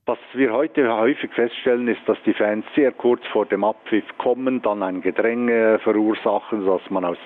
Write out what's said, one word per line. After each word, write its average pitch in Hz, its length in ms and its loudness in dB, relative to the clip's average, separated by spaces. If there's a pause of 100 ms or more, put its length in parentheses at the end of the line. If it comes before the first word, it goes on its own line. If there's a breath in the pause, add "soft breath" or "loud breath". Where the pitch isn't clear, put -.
Was 120 140 -2 (160)
wir 123 180 2
heute 135 400 2
häufig 113 400 0
feststellen, 120 560 0
ist, 107 180 -2
dass 107 200 0
die 107 80 2
Fans 107 300 0 (120)
sehr 135 160 4
kurz 123 300 0 (100)
vor 107 140 0
dem 101 180 0
Abpfiff 107 400 -2 (140)
kommen, 127 420 -2
dann 104 220 -2
ein 95 180 -4
Gedränge 113 840 2
verursachen, 107 840 0
sodass 92 260 0
man 92 140 -2
aus 87 220 -4